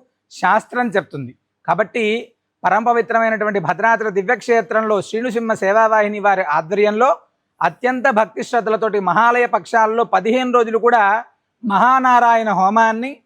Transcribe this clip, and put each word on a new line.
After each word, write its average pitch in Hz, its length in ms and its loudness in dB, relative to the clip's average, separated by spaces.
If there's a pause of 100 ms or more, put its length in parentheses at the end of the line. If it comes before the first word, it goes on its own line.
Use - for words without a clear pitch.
(320)
శాస్త్రం 214 560 -2
చెప్తుంది. 147 440 -6 (360)
కాబట్టి 214 360 -2 (600)
పరమ 190 200 0
పవిత్రమైనటువంటి 226 760 0
భద్రాద్రి 208 520 -2
దివ్యక్షేత్రంలో 214 920 -2
శ్రీనృసింహ 226 520 -4
సేవావాహిని 214 640 2
వారి 196 240 2
ఆధ్వర్యంలో 202 720 0 (460)
అత్యంత 247 480 -2
భక్తి 220 320 -2
శ్రద్ధలతోటి 214 580 -2
మహాలయ 233 460 2
పక్షాల్లో 226 580 0
పదిహేను 226 480 -2
రోజులు 226 260 2
కూడా 226 260 2 (600)
మహానారాయణ 233 840 2
హోమాన్ని 220 760 0